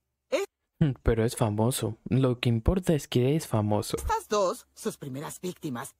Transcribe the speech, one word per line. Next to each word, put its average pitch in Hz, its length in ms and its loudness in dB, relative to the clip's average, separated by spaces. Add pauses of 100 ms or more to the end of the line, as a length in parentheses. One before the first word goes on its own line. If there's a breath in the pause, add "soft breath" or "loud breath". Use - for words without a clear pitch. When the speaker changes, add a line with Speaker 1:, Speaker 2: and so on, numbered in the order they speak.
(300)
Speaker 1:
Es 349 140 0 (340)
Speaker 2:
Mm, 147 140 4 (100)
pero 113 240 2
es 120 100 -2
famoso. 110 640 0 (100)
Lo 127 320 2
que - 80 0
importa 160 460 2
es 143 120 -2
que 127 300 2
es 160 100 -4
famoso. 104 520 0
Speaker 1:
Estas - 300 -2
dos, 208 440 -2
sus - 240 -8
primeras 143 420 -10
víctimas. 143 600 -8